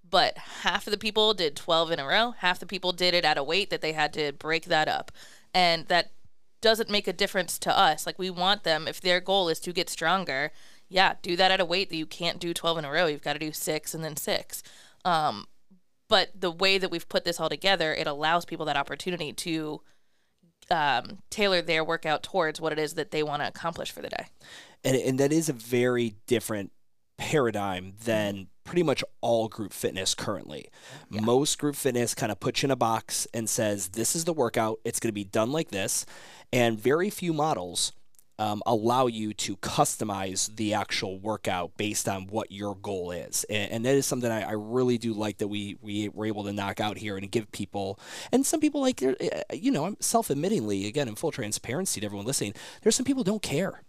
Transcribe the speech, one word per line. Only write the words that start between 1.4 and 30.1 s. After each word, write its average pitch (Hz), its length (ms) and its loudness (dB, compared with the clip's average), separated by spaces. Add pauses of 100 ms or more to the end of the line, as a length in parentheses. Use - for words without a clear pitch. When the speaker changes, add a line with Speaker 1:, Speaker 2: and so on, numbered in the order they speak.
Speaker 1:
twelve 165 360 2
in 160 80 0
a 135 80 -4
row, 220 240 4
half 180 280 0
the 180 60 -10
people 180 260 -4
did 180 220 2
it 175 100 4
at 156 140 4
a 143 60 -2
weight 180 260 0
that 160 120 -2
they 156 100 0
had 151 200 0
to 151 200 -2
break 156 340 -4
that 156 220 4
up. - 240 -4 (420)
And 170 360 4
that 170 200 4 (500)
doesn't 185 300 4
make 208 180 0
a 185 60 -2
difference 190 460 -2
to - 180 2
us. 165 300 4
Like, 160 100 -6
we 185 140 -4
want 185 320 2
them, 156 240 2
if - 120 -6
their 180 220 2
goal 190 260 2
is 160 120 0
to 180 120 -6
get 175 200 -2
stronger, 160 600 0 (380)
yeah, 185 320 4
do 175 140 -2
that 185 160 6
at 190 80 4
a 185 60 4
weight 180 260 0
that 165 60 -4
you 156 100 -4
can't 170 320 -4
do 170 120 -4
twelve 165 280 0
in 151 60 -6
a 135 40 -8
row. 165 160 4
You've 147 160 -2
gotta 147 160 -4
do 156 140 -4
six - 420 -4
and 160 100 -6
then 156 120 -8
six. - 480 -4 (420)
Um, 151 400 2 (640)
but 190 260 4
the 185 160 -2
way 190 300 4
that 185 100 0
we've 170 180 -6
put - 180 0
this 170 140 -2
all 160 100 0
together, 160 440 2
it 156 140 -2
allows 156 360 2
people 160 220 -6
that 143 100 0
opportunity 143 580 -4
to, 156 480 -4 (880)
um, 147 480 2 (100)
tailor 190 320 4
their 160 220 2
workout 156 400 0
towards 160 360 0
what 156 120 -2
it 156 80 -2
is 156 160 -2
that 156 160 -4
they 156 100 0
wanna 147 240 -2
accomplish - 460 -6
for - 100 -12
the - 80 -8
day. - 160 -6 (580)
Speaker 2:
And, 131 140 4
and 131 220 2
that 143 120 6
is 160 160 4
a 147 60 0
very 120 640 2 (100)
different 107 460 0 (480)
paradigm 101 760 0 (100)
than 107 320 0
Speaker 1:
Mm-hmm. 98 80 -10 (200)
Speaker 2:
pretty 175 200 0
much 139 200 2 (180)
all 117 260 2
group 104 260 -8
fitness - 400 -2